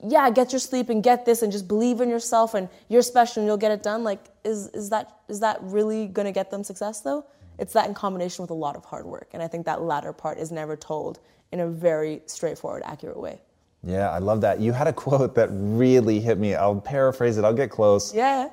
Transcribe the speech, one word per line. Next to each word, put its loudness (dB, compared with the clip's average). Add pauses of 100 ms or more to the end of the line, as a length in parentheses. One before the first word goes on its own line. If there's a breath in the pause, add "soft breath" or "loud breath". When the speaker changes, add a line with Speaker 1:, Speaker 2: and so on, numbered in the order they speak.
Speaker 1:
"Yeah, 4
get 4
your -2
sleep -2
and 0
get 4
this 4
and 0
just -8
believe 2
in 2
yourself 0
and -4 (180 soft breath)
you're 8
special 2
and 0
you'll 2
get 2
it -2
done." -2
Like, -6 (140)
is, -6
is -10
that, -4 (100)
is -10
that 0
really -2
gonna -4
get -2
them -10
success -8
though? -4 (320 soft breath)
It's -8
that 4
in -6
combination -6
with -10
a -6
lot -4
of -20
hard -12
work. -14
And -10
I -6
think -10
that -2
latter -4
part -8
is -8
never -8
told -8 (340 soft breath)
in -4
a -2
very 0
straightforward, -8
accurate -12
way. -12 (440)
Speaker 2:
Yeah, 0
I -4
love 0
that. 2
You 2
had 0
a 0
quote 0
that 4
really 4
hit 2
me. 0
I'll 2
paraphrase 0
it. 2
I'll 6
get 0
close. 4
Speaker 1:
Yeah. 2